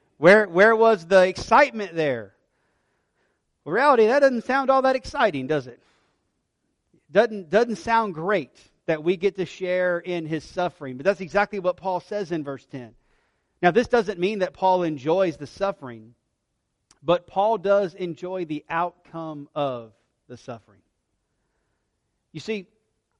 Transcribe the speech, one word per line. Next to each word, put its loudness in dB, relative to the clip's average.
Where, 6
where 6
was 4
the 6
excitement 0
there? -4
Well, -6
reality, 4
that 2
doesn't 2
sound 0
all 4
that 2
exciting, -2
does -2
it? -20
Doesn't, 0
doesn't 2
sound -2
great -4
that -2
we 0
get -2
to -6
share -2
in -8
His -6
suffering, -6
but -12
that's 0
exactly -2
what -4
Paul -6
says -8
in -4
verse -12
ten. -16
Now, 4
this 2
doesn't -2
mean -2
that -4
Paul 0
enjoys -2
the -14
suffering, -10
but 0
Paul -2
does 0
enjoy -8
the -10
outcome -8
of -6
the -18
suffering. -18
You -14
see, -8